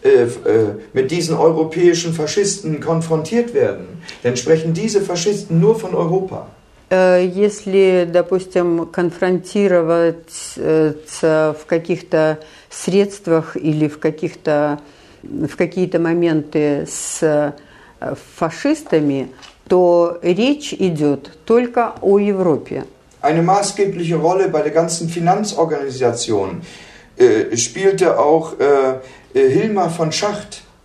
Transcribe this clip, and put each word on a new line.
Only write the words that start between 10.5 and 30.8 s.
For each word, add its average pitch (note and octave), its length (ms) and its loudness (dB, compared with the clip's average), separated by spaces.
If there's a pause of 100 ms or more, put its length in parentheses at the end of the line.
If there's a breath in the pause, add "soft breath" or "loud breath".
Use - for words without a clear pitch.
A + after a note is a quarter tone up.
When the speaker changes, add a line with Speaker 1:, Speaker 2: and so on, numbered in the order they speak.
Speaker 2:
э, D#3 360 2 (140)
ц-, D#3 520 0
в - 60 -20
каких-то D#3+ 720 -2 (320 loud breath)
средствах F3 840 -2
или D3+ 320 0
в D3 120 -8
каких-то, D3+ 800 -2 (440 loud breath)
в - 320 -8
какие-то F3 440 -2
моменты D#3 880 0
с, - 360 -8
э, D3 880 -4 (240)
фашистами, D#3 920 -2 (380 loud breath)
то F3 540 4
речь A3+ 520 0
идёт D3+ 580 -2 (140)
только A#3+ 560 0
о G3 180 4
Европе. F#3 640 0 (380)
Speaker 1:
Eine D#3+ 200 2
maßgebliche F3 760 0
Rolle F3+ 320 2
bei D#3 120 0
der D3+ 100 -2
ganzen D#3+ 360 -2
Finanzorganisation, C#3 1500 -2 (560 loud breath)
äh, A2+ 380 4
spielte F#3 640 0
auch, D#3 400 2
äh, C3+ 360 2 (380 loud breath)
Э, C3+ 160 4
Хильмар G3 400 0
фон D#3+ 220 -2
Шахт. - 500 -6 (240)